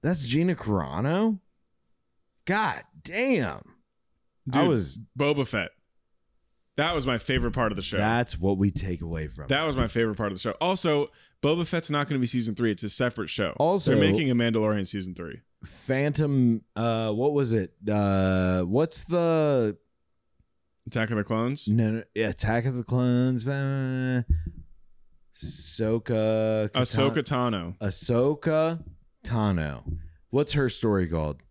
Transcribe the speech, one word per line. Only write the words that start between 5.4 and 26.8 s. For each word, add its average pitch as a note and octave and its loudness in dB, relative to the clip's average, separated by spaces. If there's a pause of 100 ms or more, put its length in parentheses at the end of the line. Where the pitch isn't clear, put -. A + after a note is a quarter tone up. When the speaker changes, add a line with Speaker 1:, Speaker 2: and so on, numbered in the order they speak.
Speaker 2:
Fett. G2 -2 (1040)
That D#3+ 0
was C#3+ -2
my B2 0
favorite A#2+ 0
part A2+ 2
of F#2+ -4
the G2 -6
show. G2 -4
Speaker 1:
That's A2+ 0
what F#2+ 2
we G2+ 4
take F2 -4
away E2 -6
from C2+ -14
Speaker 2:
That C#3+ 0
Speaker 1:
it. - 0
Speaker 2:
was D3 -2
my B2 2
favorite A2+ 0
part G#2 -2
of F#2 -8
the - -12
show. A2 -2 (100)
Also, E3 2 (340)
Boba D#3+ 2
Fett's E3 -4
not D3 0
gonna C#3 0
be B2 2
season A2+ -2
three. A2+ 2
It's G2 -4
a G#2 -6
separate A#2 -2
show. F#2+ -2
Speaker 1:
Also, E3 2
Speaker 2:
They're - 6 (120)
making C3+ 2
a B2 2
Mandalorian G#2+ 2
season F#2 -8
three. E2+ -12 (240)
Speaker 1:
Phantom, C3+ 0 (120)
uh, A2+ 0
what C3+ 0
was C3+ 2
it? G2+ 0 (160)
Uh, F#2+ 4
what's B2+ -2
the D#3 2 (1080)
Speaker 2:
Attack A2 -2
of A2+ 0
the G#2 0
Clones? A#2 -2
Speaker 1:
No, A2 4
no, A2+ -4 (100)
yeah, A2 0
Attack A2+ 0
of C3 -2
the B2 -6
Clones. B2 2
Uh, C3 -2 (1200)
Ahsoka. A2 -2
Kata- B2+ 0
Speaker 2:
Ahsoka C3+ 2